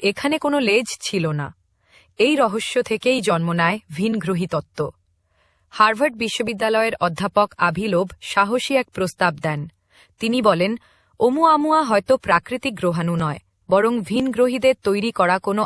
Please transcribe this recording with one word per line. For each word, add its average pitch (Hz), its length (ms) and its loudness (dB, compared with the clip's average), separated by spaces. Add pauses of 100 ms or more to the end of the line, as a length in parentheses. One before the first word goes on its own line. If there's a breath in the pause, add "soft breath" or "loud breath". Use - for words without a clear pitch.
এখানে 285 360 -2
কোনো 294 220 0
লেজ 220 280 0 (140)
ছিল 175 300 -4
না। 143 160 -6 (680 soft breath)
এই 269 180 4
রহস্য 220 460 -2
থেকেই 247 380 0
জন্ম 170 320 0
নেয় 170 260 2 (120)
ভিনগ্রহী 185 560 -2
তত্ত্ব। - 340 -6 (920)
হার্ভার্ড 214 440 2
বিশ্ববিদ্যালয়ের 220 840 -2
অধ্যাপক 185 480 0 (100)
আভিলোভ 180 480 0 (160)
সাহসী 202 520 0
এক 254 160 0
প্রস্তাব 185 500 -2
দেন। 151 200 -4 (600 soft breath)
তিনি 226 220 0
বলেন, 190 300 2 (480 soft breath)
ওমুয়ামুয়া 311 640 2
হয়তো 233 340 2
প্রাকৃতিক 220 580 -2
গ্রহাণু 170 420 -2
নয়, 156 240 -4 (280)
বরং 208 320 4
ভিনগ্রহীদের 254 840 0
তৈরি 202 280 0
করা 180 260 2
কোনো 202 260 -2